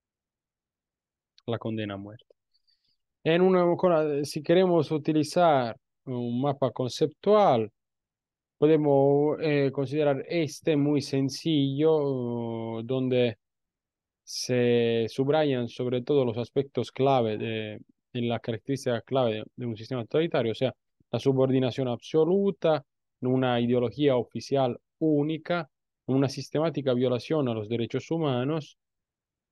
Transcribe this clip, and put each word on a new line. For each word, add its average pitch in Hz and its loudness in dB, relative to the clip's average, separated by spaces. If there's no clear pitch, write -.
la 113 -4
condena 107 -6
a - -10
muerte. 104 -18
En 165 2
una, 180 4
con 180 2
la, 151 0
si 147 -8
queremos 170 4
utilizar 151 2
un 120 -4
mapa 139 0
conceptual, 151 2
podemos, 147 4
eh, 143 2
considerar 139 0
este 160 -2
muy 143 2
sencillo, 135 -2
donde 123 0
se 120 0
subrayan 139 0
sobre 123 -4
todo 139 2
los 113 -2
aspectos 131 -4
clave 123 0
de, 110 -6
en 120 -4
la 117 -4
característica 120 -4
clave 127 -2
de, 107 -8
de 123 -10
un 117 -6
sistema 113 -8
totalitario, 147 -2
o 104 -4
sea, 127 -2
la 117 -4
subordinación 131 0
absoluta, 160 0
una 127 0
ideología 123 0
oficial 123 -2
única, 156 -2
una 135 2
sistemática 143 -4
violación 127 0
a 117 -2
los 107 -6
derechos 117 -4
humanos, 147 -4